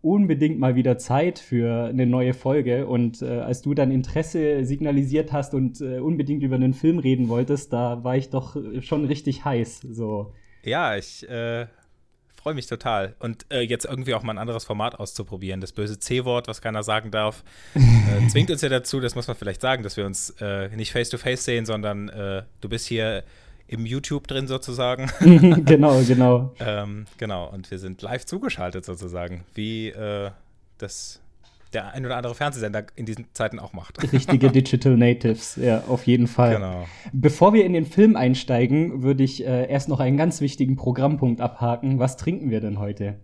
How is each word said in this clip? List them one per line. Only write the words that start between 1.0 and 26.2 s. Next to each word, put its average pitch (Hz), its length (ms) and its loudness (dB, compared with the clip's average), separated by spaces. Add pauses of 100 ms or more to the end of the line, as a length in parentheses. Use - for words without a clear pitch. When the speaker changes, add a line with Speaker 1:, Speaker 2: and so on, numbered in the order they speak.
Speaker 1:
für 117 460 -2
eine 127 200 0
neue 127 300 2
Folge. 131 520 0
Und, 120 360 -2
äh, 120 160 -4
als 127 240 -6
du 143 120 -2
dann 135 180 2
Interesse 147 720 -2
signalisiert 143 680 0
hast 143 220 -4
und, 131 260 -2
äh, 127 200 -6
unbedingt 147 420 -2
über 131 140 0
einen 131 180 2
Film 165 240 0
reden 131 300 2
wolltest, 127 440 -2
da 120 300 -2
war 127 140 -2
ich 135 140 -2
doch, 131 260 -6
äh, 127 260 -8
schon 151 220 -2
richtig 135 400 -4
heiß, 120 360 -2 (120)
so. 107 420 -8 (300)
Speaker 2:
Ja, 127 320 -2
ich, - 320 -12
äh, 117 380 -6 (680)
freue 151 160 -8
mich 139 140 -8
total. 110 540 -4
Und, 113 300 -10
äh, 131 100 -2
jetzt 117 260 -4
irgendwie 131 260 -6
auch 113 100 -2
mal 110 120 -6
ein 98 40 -8
anderes 113 260 -8
Format 107 360 -6
auszuprobieren. 95 600 -10
Das 95 100 -12
böse 104 260 -8
C-Wort, 123 500 -2
was 110 120 -12
keiner 110 220 -6
sagen 110 280 -2
darf, 107 320 -2 (160)
Speaker 1:
<laughs> - 160 -20
Speaker 2:
äh, 117 540 6
zwingt 160 220 2
uns 147 100 -2
ja 147 80 -2
dazu, 131 320 -2
das 120 140 -4
muss 120 120 -6
man 117 100 -8
vielleicht 101 260 -8
sagen, 127 200 -2
dass 101 140 -10
wir 104 80 -4
uns, - 380 -8
äh, 98 340 -6
nicht 107 160 -8
face-to-face 123 540 -4
sehen, 117 180 -2
sondern, 104 460 -6
äh, 98 320 -6 (180)
du 104 80 -10
bist 113 180 -8
hier 110 380 -4 (420)
im 113 200 -8
YouTube 139 420 -6
drin 135 180 -4
sozusagen. 127 640 -4 (100)
Speaker 1:
<laughs> 160 440 10
Genau, 139 420 8
genau. 127 540 4